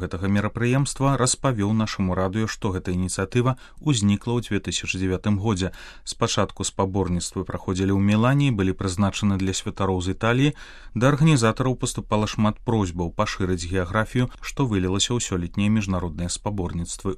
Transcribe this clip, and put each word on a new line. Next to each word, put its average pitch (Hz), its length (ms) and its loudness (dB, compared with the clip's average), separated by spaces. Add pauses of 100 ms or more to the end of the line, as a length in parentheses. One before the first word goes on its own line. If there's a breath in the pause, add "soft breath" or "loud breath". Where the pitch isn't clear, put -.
гэтага 90 260 -4
мерапрыемства, 120 880 2
распавёў 113 560 0
нашаму 101 480 0
радыё, 101 320 0
што 95 240 -4
гэта 92 160 -4
ініцыятыва 95 640 0 (240 loud breath)
ўзнікла 117 560 2
ў 120 80 0
дзве 101 240 -2
тысячы - 320 -4
дзявятым 95 400 0
годзе. 95 320 0 (320 loud breath)
Спачатку - 640 -2
спаборніцтвы 92 800 -2
праходзілі 95 480 0
ў 98 160 4
Мілане 131 400 4
і 113 80 0
былі 95 160 2
прызначаны 98 640 0
для 95 160 0
святароў 95 480 -2
з 92 160 -2
Італіі. 127 360 2 (440 loud breath)
Да 139 160 4
арганізатараў 127 640 4
паступала 107 480 0
шмат 107 400 0
просьбаў 90 480 0
пашырыць 92 480 -2
геаграфію, 95 640 0 (160 loud breath)
што - 240 -2
вылілася 98 480 0
ў 117 80 -2
сёлетнія 98 480 0
міжнародныя 90 560 0
спаборніцтвы 87 920 -4